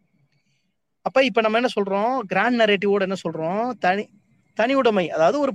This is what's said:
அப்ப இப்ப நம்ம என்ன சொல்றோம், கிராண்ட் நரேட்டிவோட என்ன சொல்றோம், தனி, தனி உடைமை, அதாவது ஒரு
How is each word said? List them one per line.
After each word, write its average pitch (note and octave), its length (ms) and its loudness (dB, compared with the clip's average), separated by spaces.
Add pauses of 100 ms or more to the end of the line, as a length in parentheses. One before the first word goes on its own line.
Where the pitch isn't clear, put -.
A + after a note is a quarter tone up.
(1000)
அப்ப C4 220 2
இப்ப A#3 180 0
நம்ம A3 160 2
என்ன B3 120 0
சொல்றோம், G#3 500 -2
கிராண்ட் A3 420 0
நரேட்டிவோட G3+ 400 2
என்ன F#3+ 140 -2 (140)
சொல்றோம், F3+ 500 -4
தனி, G3 300 -2 (440)
தனி A#3+ 200 0
உடைமை, G#3+ 360 2
அதாவது D#3+ 300 2
ஒரு C4+ 160 -2